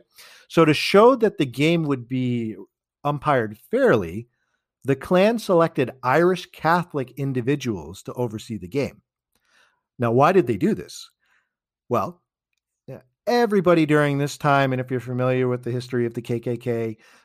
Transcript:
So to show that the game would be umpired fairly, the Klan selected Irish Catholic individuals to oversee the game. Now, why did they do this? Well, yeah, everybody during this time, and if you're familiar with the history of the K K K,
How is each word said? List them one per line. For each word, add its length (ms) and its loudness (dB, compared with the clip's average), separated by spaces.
So 180 4
to 80 4
show 400 6
that 240 0
the 80 2
game 380 0
would 220 -4
be 500 -4
umpired 540 -2
fairly, 580 0
the 120 0
Klan 420 2
selected 540 0
Irish 480 0
Catholic 640 -2
individuals 880 -6
to 100 -14
oversee 460 -8
the 100 -14
game. 320 -6
Now, 140 0
why 200 4
did 160 2
they 100 -2
do 160 0
this? 360 -16
Well, 320 -4
yeah, 140 -18
everybody 600 2
during 320 2
this 180 -4
time, 360 2
and 100 -4
if 80 -10
you're 100 -4
familiar 480 -2
with 140 -4
the 80 -8
history 340 -4
of 80 -4
the 80 -8
K 200 -4
K 180 -6
K, 400 -6